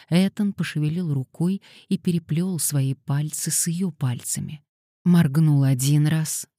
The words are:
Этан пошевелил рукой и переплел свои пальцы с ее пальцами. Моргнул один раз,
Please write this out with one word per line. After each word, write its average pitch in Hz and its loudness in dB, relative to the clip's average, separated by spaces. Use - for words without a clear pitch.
Этан 196 0
пошевелил 156 -4
рукой 170 -4
и 196 0
переплел 170 -2
свои 135 0
пальцы 147 -4
с - -2
ее 175 -2
пальцами. - -6
Моргнул 156 4
один 135 2
раз, 160 -2